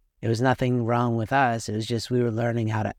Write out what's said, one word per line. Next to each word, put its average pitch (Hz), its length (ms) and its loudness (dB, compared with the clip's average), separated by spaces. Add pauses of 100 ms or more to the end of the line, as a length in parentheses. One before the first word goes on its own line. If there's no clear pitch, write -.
(240)
It 104 40 -2
was 110 140 0
nothing 123 440 2
wrong 120 320 0
with 110 140 -2
us. 123 380 0
It 107 60 -4
was 110 100 -2
just 113 240 -4
we 123 140 2
were 120 80 0
learning 117 380 0
how 110 120 0
to 107 180 -4